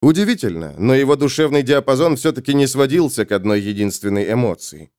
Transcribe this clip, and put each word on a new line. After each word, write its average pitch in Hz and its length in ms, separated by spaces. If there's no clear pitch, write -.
Удивительно, 131 720
но 113 160
его 139 220
душевный 143 460
диапазон 139 540
всё-таки 143 380
не 143 120
сводился 135 580
к - 80
одной 104 280
единственной 101 720
эмоции. 101 680